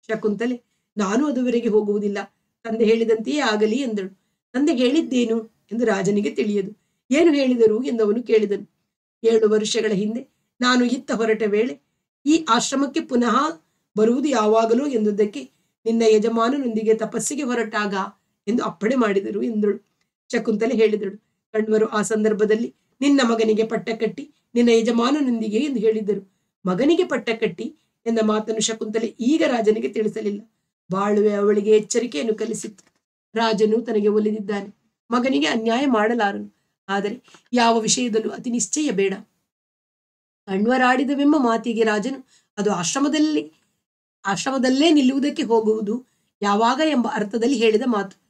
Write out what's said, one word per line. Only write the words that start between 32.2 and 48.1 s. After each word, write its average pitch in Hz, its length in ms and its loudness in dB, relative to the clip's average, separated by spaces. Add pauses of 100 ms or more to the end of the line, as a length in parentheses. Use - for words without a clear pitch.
ಕಲಿಸಿತ್ತು. - 580 -10 (420)
ರಾಜನು 220 460 2
ತನಗೆ 214 260 0
ಒಲಿದಿದ್ದಾನೆ, 208 680 -2 (360)
ಮಗನಿಗೆ 269 340 0
ಅನ್ಯಾಯ 233 400 0
ಮಾಡಲಾರನು. 208 720 -2 (320)
ಆದರೆ 202 340 -4 (300)
ಯಾವ 233 260 4
ವಿಷಯದಲ್ಲೂ 220 500 -2
ಅತಿ - 200 -10
ನಿಶ್ಚಯ 262 420 -2
ಬೇಡ. 196 220 0 (1300)
ಕಣ್ವರಾಡಿದವೆಂಬ 254 920 2
ಮಾತಿಗೆ 226 440 0
ರಾಜನು 220 440 -2 (300)
ಅದು 208 140 0
ಆಶ್ರಮದಲ್ಲಿ 294 880 -2 (640)
ಆಶ್ರಮದಲ್ಲೇ 262 680 2
ನಿಲ್ಲುವುದಕ್ಕೆ 277 520 2
ಹೋಗುವುದು 220 640 0 (360)
ಯಾವಾಗ 226 440 0
ಎಂಬ 254 280 0
ಅರ್ಥದಲ್ಲಿ 226 440 -2
ಹೇಳಿದ 220 300 2
ಮಾತು. 196 420 -4